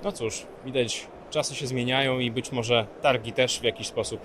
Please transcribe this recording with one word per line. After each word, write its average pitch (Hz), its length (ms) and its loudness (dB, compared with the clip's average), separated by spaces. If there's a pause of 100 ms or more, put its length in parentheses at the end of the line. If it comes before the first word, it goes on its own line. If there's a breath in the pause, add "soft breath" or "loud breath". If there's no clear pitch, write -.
No 202 80 -2
cóż, 117 340 -4 (200)
widać, 127 420 0 (220)
czasy 147 260 -2
się 143 120 -6
zmieniają 127 520 2
i 120 120 0
być 117 200 -4
może 117 360 4 (140)
targi 117 320 4
też 127 260 4
w - 40 -12
jakiś 113 240 0
sposób 110 380 -2